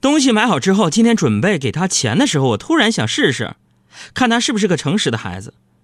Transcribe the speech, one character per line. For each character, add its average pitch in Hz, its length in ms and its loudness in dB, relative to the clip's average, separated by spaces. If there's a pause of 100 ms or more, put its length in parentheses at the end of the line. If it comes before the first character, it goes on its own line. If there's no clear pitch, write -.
东 285 180 2
西 262 140 2
买 214 120 2
好 202 140 0
之 185 140 0
后， 190 180 2
今 220 140 2
天 233 100 4
准 110 260 2
备 190 160 0
给 131 140 -4
他 165 160 -2
钱 123 320 -2
的 277 80 2
时 151 140 -2
候， 135 80 2
我 107 80 0
突 - 180 -4
然 233 160 2
想 147 160 -2
试 185 260 -2
试， - 220 -8 (580)
看 254 160 0
他 233 120 2
是 269 120 -4
不 220 60 -2
是 196 80 0
个 175 100 2
诚 147 220 -2
实 - 100 -2
的 117 80 -2
孩 95 240 -10
子， 107 140 -18 (300)